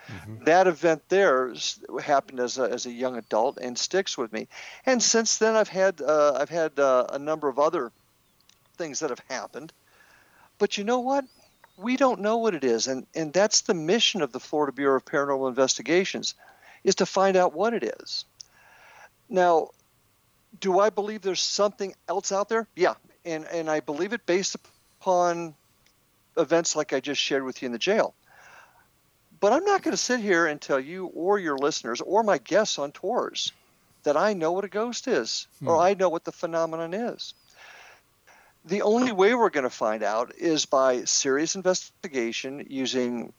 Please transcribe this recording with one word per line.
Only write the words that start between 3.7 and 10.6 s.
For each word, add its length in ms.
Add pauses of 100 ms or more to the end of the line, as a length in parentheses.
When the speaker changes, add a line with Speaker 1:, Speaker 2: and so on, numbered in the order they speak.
Speaker 2:
sticks 400
with 140
me. 160 (380)
And 160
since 360
then, 180
I've 140
had, 320
uh, 380
I've 100
had, 300
uh, 300
a 100
number 280
of 120
other 320 (840)
things 220
that 100
have 200
happened. 440 (840)
But 180